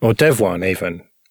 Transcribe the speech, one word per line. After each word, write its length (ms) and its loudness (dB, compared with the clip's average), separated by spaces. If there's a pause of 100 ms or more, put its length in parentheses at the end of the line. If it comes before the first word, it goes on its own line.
Or 140 2
Dev 260 2
One 240 -2
even, 380 -4 (280)